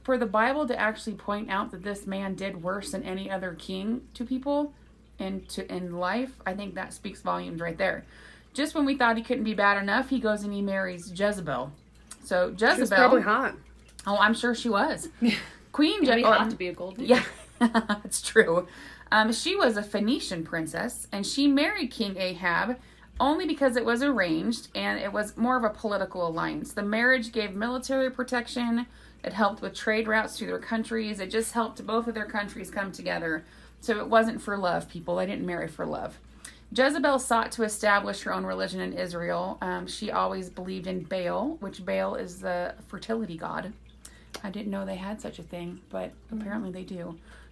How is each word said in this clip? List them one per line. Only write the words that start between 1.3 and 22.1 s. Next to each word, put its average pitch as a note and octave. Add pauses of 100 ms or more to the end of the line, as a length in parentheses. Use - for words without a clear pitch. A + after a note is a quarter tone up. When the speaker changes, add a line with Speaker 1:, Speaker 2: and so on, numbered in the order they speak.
Speaker 1:
out G3
that F3+
this G3+
man F#3+
did F#3+
worse G3
than F#3
any F#3+
other F#3
king F#3+ (120)
to B3
people C#4+ (460)
and F#3+
to, -
in F3+
life, A3+ (120)
I F#3
think G3
that F#3
speaks -
volumes F3
right A#2
there. F#3+ (480)
Just D4+
when D4
we C#4
thought A#3
he A3+
couldn't A#3
be G#3+
bad G3+
enough, G#3
he C4
goes G#3+
and G3+
he G3+
marries F#3+
Jezebel. D#3+ (540)
So F3+
Jezebel A3
Speaker 2:
She -
was A3
probably G#3
hot. A3 (520)
Speaker 1:
Oh, G3+
I'm G#3+
sure A#3+
she A#3
was. A3+ (320)
Speaker 3:
<laughs> -
Speaker 1:
Queen F#4
Speaker 3:
It'd B3+
be A#3+
Speaker 1:
Je-, C4
Speaker 3:
hot A3
Speaker 1:
um, A3
Speaker 3:
to G#3+
be F3+
a E3+
gold F3+
digger. A#3+ (380)
Speaker 1:
Yeah, A3+
<laughs> -
it's -
true. F3 (460)
Um, A3
she E4
was C4+
a G#3
Phoenician G#3
princess, E3+
and G3+
she C#4
married D4
King G3